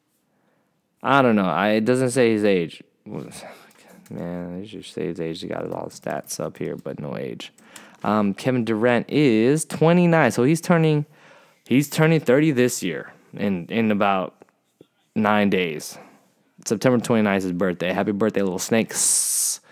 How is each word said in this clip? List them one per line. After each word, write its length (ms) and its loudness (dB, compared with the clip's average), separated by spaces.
I 200 4
don't 140 4
know. 100 2
I, 240 0
it 160 0
doesn't 260 2
say 200 2
his 120 0
age. 400 0
Man, 520 -10
they 60 -14
should 180 -16
say 220 -6
his 120 -6
age. 220 -6
They 60 -10
got 240 -6
all 160 -8
the 80 -16
stats 440 -8
up 180 -8
here, 180 -6
but 240 -12
no 180 -8
age. 360 -10
Um, 300 0
Kevin 320 -2
Durant 440 0
is 540 2
twenty-nine. 680 4
So 120 0
he's 160 2
turning, 460 2
he's 220 2
turning 300 4
thirty 320 4
this 320 0
year 300 -6
in, 340 -4
in 240 0
about 440 0
nine 340 2
days. 480 -4
September 340 2
twenty-ninth 380 2
is 80 -2
his 80 -2
birthday. 400 -2
Happy 180 0
birthday, 300 0
little 180 -2
snakes. 1040 -2